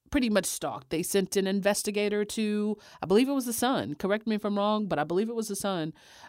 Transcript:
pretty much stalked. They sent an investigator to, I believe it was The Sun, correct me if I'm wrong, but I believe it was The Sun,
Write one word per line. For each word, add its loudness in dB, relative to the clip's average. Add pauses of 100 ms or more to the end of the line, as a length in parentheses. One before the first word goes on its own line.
(100)
pretty 2
much 4
stalked. -6
They 0
sent 0
an 2
investigator 0
to, -2 (260)
I -4
believe 6
it 0
was 0
The -4
Sun, 0
correct -2
me 0
if -2
I'm 0
wrong, 0
but -2
I 2
believe 0
it -6
was -4
The -6
Sun, -2 (340)